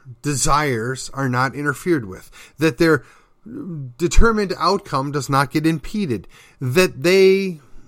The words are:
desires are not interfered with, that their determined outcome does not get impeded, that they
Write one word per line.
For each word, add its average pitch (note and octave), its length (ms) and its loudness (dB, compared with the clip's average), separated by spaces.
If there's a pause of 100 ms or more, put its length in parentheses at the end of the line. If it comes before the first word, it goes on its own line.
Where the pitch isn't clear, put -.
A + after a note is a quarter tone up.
(220)
desires C3+ 920 -2
are C3+ 140 -4
not B2 260 -2
interfered D3 520 -4
with, - 240 -18 (280)
that D#3 200 0
their D#3+ 260 2 (920)
determined G3+ 640 4
outcome D3+ 540 -2
does C#3+ 180 -4
not C#3 200 2
get D#3 160 0
impeded, D#3+ 600 -4 (340)
that C3 420 0
they F#3+ 580 4 (280)